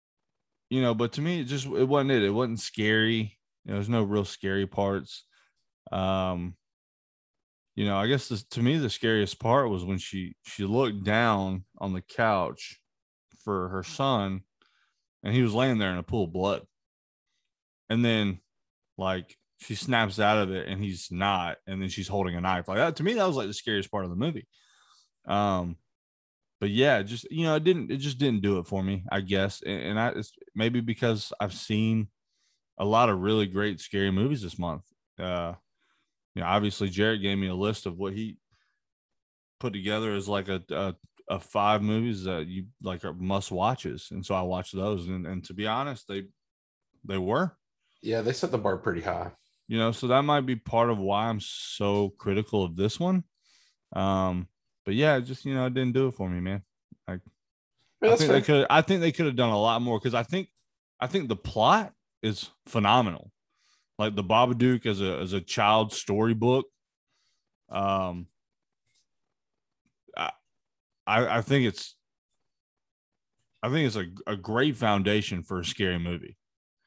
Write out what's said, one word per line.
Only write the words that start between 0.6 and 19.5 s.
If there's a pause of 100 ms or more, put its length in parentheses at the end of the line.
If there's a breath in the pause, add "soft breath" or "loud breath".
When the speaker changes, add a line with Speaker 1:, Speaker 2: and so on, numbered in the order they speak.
Speaker 1:
you
know,
but
to
me,
it
just,
it
wasn't
it.
It
wasn't
scary. (260)
You
know,
there's
no
real
scary
parts. (640)
Um, (1200)
you
know,
I
guess
this,
to
me,
the
scariest
part
was
when
she,
she
looked
down (140)
on
the
couch (680)
for
her
son, (800)
and
he
was
laying
there
in
a
pool
of
blood. (1300)
And
then, (580)
like, (220)